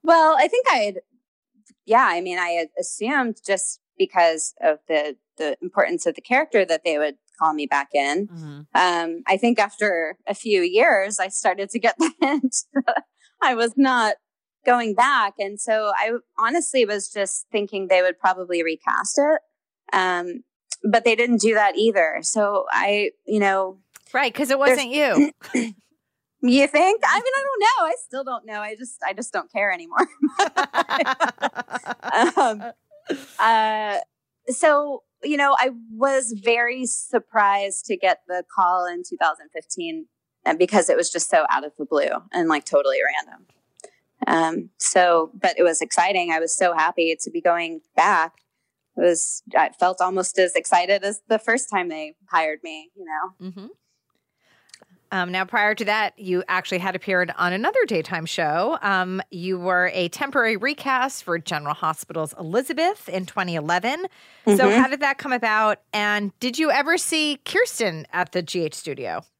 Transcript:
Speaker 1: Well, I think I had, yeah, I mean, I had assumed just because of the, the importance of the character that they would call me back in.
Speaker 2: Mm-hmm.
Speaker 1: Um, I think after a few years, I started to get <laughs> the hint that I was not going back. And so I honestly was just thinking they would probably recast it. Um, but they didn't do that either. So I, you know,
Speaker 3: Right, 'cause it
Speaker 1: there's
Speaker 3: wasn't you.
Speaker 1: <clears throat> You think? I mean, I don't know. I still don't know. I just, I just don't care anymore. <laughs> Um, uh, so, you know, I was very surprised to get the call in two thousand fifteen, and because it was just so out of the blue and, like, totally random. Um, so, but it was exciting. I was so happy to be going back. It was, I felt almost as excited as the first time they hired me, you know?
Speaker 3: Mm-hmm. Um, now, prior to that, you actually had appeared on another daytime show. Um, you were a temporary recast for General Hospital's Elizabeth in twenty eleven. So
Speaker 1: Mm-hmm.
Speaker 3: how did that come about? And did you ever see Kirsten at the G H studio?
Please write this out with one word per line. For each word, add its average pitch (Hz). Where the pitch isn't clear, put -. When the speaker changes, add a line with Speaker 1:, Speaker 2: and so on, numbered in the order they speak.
Speaker 1:
Well, 320
I 302
think 494
I 294
had, 240
yeah, 233
I 175
mean, 180
I 175
had 170
assumed 233
just -
because 170
of 151
the, 151
the 151
importance 175
of 160
the -
character 247
that 165
they 160
would 147
call 160
me 147
back 143
in. 147
Speaker 2:
Mm-hmm. 156
Speaker 1:
Um, 170
I 220
think 233
after 196
a 202
few 196
years, 202
I 190
started 196
to 233
get 220
<laughs> -
the 320
hint 277
that -
I 269
was 233
not 247
going 233
back. 233
And 202
so 214
I 220
honestly 254
was 202
just -
thinking 202
they 185
would 185
probably 180
recast -
it. 294
Um, 180
but 226
they 226
didn't 240
do 220
that 208
either. 196
So 202
I, 202
you 214
know, 190
Speaker 3:
Right, 254
'cause 285
it 269
Speaker 1:
there's 269
Speaker 3:
wasn't 262
you. 285
Speaker 1:
<clears throat> 233
You 269
think? 370
I -
mean, 480
I 554
don't 539
know. 415
I 494
still 269
don't 247
know. 214
I 214
just, 240
I 196
just 220
don't 180
care 202
anymore. 175
<laughs> 262
Um, 220
uh, 214
so, 294
you 294
know, 277
I 262
was 254
very 240
surprised 202
to 196
get 185
the 180
call 180
in 175
two 175
thousand 160
fifteen, 160
and 160
because 180
it 147
was 170
just -
so 156
out 135
of 151
the 151
blue 147
and, 170
like, 147
totally 139
random. -
Um, 165
so, 170
but 190
it 175
was 165
exciting. 175
I 160
was 165
so 180
happy 160
to -
be 165
going 170
back. 170
It -
was, 170
I 156
felt 185
almost 185
as 180
excited 185
as 202
the 220
first 233
time 180
they 156
hired 156
me, 156
you 190
know? 180
Speaker 3:
Mm-hmm. 190
Um, 180
now, 185
prior 208
to 214
that, 208
you 185
actually 185
had 185
appeared 180
on 175
another 277
daytime 165
show. 175
Um, 190
you 180
were 180
a 175
temporary 240
recast 262
for 170
General 151
Hospital's 160
Elizabeth 262
in 185
twenty 180
eleven. 185
So 214
Speaker 1:
Mm-hmm. 220
Speaker 3:
how 262
did 269
that 277
come 277
about? 220
And 208
did 247
you 311
ever 285
see 302
Kirsten 226
at 180
the 180
G 170
H 151
studio? 123